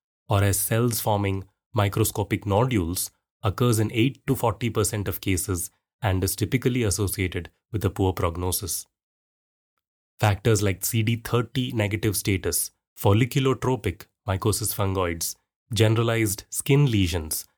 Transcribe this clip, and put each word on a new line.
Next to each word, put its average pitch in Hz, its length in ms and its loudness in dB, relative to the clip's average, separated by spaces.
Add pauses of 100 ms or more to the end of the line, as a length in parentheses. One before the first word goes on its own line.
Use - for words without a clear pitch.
(280)
or 98 140 2
as 98 160 2
cells 117 420 0
forming 101 440 -2 (300)
microscopic 104 720 0
nodules, 101 680 0 (320)
occurs 117 340 2
in 107 160 0
eight 117 320 0
to 135 100 0
forty 117 340 -2
percent 107 380 -2
of - 140 -6
cases 92 480 -2 (320)
and 95 220 2
is 95 120 -2
typically 127 480 0
associated 95 640 -2 (220)
with 101 140 -2
a 98 40 0
poor 92 240 0
prognosis. 90 760 -4 (1300)
Factors 104 440 2
like 98 220 -2
C 110 180 0
D 117 140 0
thirty 120 560 -2
negative 107 420 0
status, - 560 -2 (280)
folliculotropic 123 1080 0 (220)
mycosis 98 460 0
fungoides, 92 600 -2 (380)
generalized 110 760 2
skin 143 400 2
lesions, 90 560 0 (120)